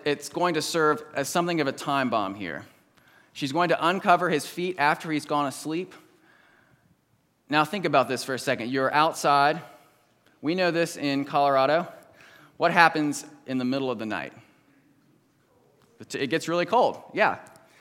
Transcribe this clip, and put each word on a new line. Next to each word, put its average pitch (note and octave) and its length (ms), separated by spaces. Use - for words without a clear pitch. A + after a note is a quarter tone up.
it's C#3+ 240
going E3+ 260
to D#3 80
serve D3+ 420
as C#3 140
something F3 320
of C#3 80
a C3 40
time C3+ 380
bomb G2+ 240
here. E2+ 320
She's C3+ 200
going E3+ 160
to D#3+ 180
uncover F3+ 420
his D#3 180
feet F3 320
after D#3+ 320
he's D3 140
gone D3 220
asleep. D#3+ 480
Now D3+ 160
think F3+ 200
about C#3 240
this B2+ 160
for C3+ 100
a A#2+ 40
second. B2 320
You're C3 220
outside. D3+ 680
We D3+ 120
know F#3 160
this E3 260
in C#3 280
Colorado. C#3+ 640
What E3+ 160
happens D#3+ 520
in C3 120
the B2+ 60
middle C3 260
of A2+ 80
the A2 80
night? F2 260
The A2+ 60
t-, - 140
it C#3 100
gets D#3+ 200
really F3 180
cold. A#3 360
Yeah. F#3+ 240